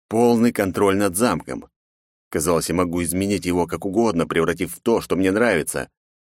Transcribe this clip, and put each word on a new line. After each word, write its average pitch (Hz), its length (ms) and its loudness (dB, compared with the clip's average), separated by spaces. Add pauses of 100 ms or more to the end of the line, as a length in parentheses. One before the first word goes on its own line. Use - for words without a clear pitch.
Полный 117 420 4
контроль 98 440 2
над 98 200 0
замком. 90 540 -2 (600)
Казалось, 82 400 0
я 82 60 0
могу 87 280 0
изменить 90 420 -2
его 87 220 0
как 85 180 -8
угодно, 95 420 0
превратив 82 480 -2
в - 40 -20
то, 110 220 0
что - 140 -4
мне 95 160 2
нравится. 95 580 0 (320)